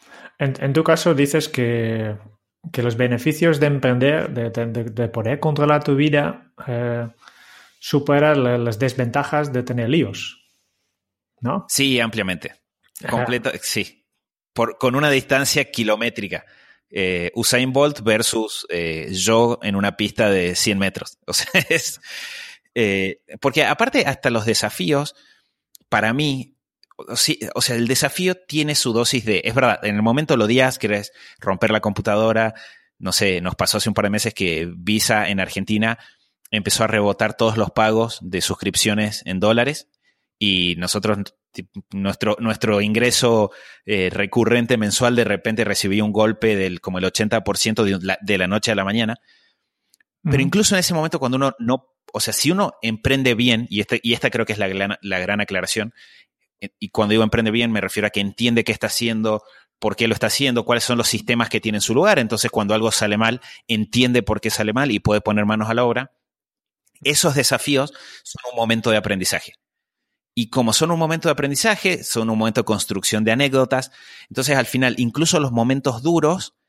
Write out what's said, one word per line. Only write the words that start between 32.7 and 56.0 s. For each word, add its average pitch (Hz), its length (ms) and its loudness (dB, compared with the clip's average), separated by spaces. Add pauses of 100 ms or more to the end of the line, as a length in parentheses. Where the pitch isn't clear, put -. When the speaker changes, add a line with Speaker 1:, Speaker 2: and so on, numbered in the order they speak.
Speaker 2:
no 92 140 -6
sé, 92 300 2
nos 87 140 -4
pasó 95 220 0
hace 104 120 0
un 104 40 -2
par 101 120 0
de 101 60 0
meses 104 220 -2
que 85 420 -2
Visa 104 540 0
en 98 100 -2
Argentina 107 600 -2 (520)
empezó 107 340 0
a - 20 0
rebotar 104 480 0
todos 113 220 2
los 104 140 0
pagos 110 500 0
de 90 200 -6
suscripciones 104 840 -2
en 92 140 -4
dólares 117 500 2 (480)
y 90 400 0
nosotros, 98 580 -2 (160)
ti-, - 160 -14 (240)
nuestro, 98 480 -2
nuestro 110 420 0
ingreso, 113 720 2 (340)
eh, 98 260 0
recurrente 113 640 2
mensual 113 380 2
de 117 80 4
repente 110 400 -2
recibió 104 420 0
un 107 80 -2
golpe 107 420 2
del, 95 260 -2
como 92 180 -6
el 92 60 -2
ochenta 101 380 0
por 98 140 -2
ciento 110 260 0
de 98 120 2
un, 90 100 -6
la, 95 160 -2
de 101 160 0
la 90 100 0
noche 104 240 0
a 107 40 2
la 98 80 0
mañana. 107 320 -2 (1080)
Pero 135 140 2
Speaker 1:
Ujú. 135 80 2
Speaker 2:
incluso 202 300 2
en 185 40 2
ese 180 140 0
momento 160 260 -2
cuando 131 180 0
uno 135 220 0
no, 123 360 -4 (180)
o 107 60 -4
sea, 107 140 -2
si - 180 0
uno 190 300 0
emprende 123 520 0
bien, 117 360 2
y 104 120 -2
este, 120 200 -2
y 117 120 0
esta 123 160 0
creo 113 160 0
que 107 80 -4
es 104 60 -4
la 98 80 -2
gran, 95 340 -4
la 95 180 -4
gran 101 220 -2
aclaración, 98 520 -4 (680)